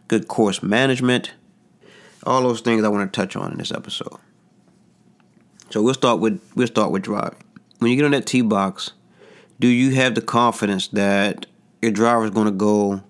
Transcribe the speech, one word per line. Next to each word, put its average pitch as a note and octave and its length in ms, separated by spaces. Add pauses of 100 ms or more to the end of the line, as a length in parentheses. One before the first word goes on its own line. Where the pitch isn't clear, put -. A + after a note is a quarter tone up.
good A2+ 180
course G2+ 340
management? B2 680 (920)
All B2+ 160
those A#2+ 180
things A2+ 240
I G#2+ 60
wanna G2+ 180
touch F#2+ 300
on F2 160
in D#2+ 40
this - 140
episode. - 460 (1500)
So G#2+ 100
we'll B2+ 140
start A#2 240
with, G#2 220 (140)
we'll A#2+ 120
start G#2+ 240
with F#2+ 100
driving. - 420 (360)
When A#2 100
you B2 80
get D3 80
on C#3+ 60
that C3+ 160
tee B2+ 140
box, G2 500 (680)
do - 80
you B2+ 280
have B2+ 180
the A2+ 80
confidence A2 680
that G2+ 580 (340)
your A#2 100
driver A2+ 320
is G#2+ 60
gonna G#2+ 220
go G2+ 580